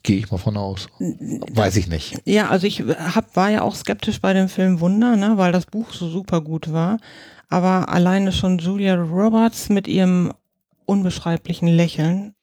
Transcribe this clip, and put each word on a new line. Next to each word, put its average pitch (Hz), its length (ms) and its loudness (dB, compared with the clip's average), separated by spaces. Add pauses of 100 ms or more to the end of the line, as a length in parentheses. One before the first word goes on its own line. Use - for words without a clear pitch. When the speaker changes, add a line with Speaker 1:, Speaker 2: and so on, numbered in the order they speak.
Speaker 1:
Gehe 98 140 2
ich 101 120 -6
mal 110 80 -4
von 104 180 -2
aus. 98 320 -6 (120)
Speaker 2:
N-, - 420 -6 (100)
Speaker 1:
Weiß 104 260 2
ich 92 100 0
nicht. - 380 -8
Speaker 2:
Ja, 202 240 2
also 185 180 0
ich - 140 -4
hab, 165 540 -4
war 190 140 2
ja 214 140 0
auch 214 100 -2
skeptisch - 480 -6
bei 190 120 0
dem 190 160 2
Film 185 300 0
Wunder, 214 360 2
ne, 208 220 2
weil 180 140 2
das 180 140 0
Buch - 280 -8
so 175 140 -8
super 170 340 -2
gut 156 300 -6
war. 170 280 0 (500)
Aber 185 400 2
alleine 185 420 2
schon 185 280 0
Julia 190 340 0
Roberts 214 760 0
mit 202 180 0
ihrem 180 440 2 (540)
unbeschreiblichen 175 800 -2
Lächeln. 170 760 2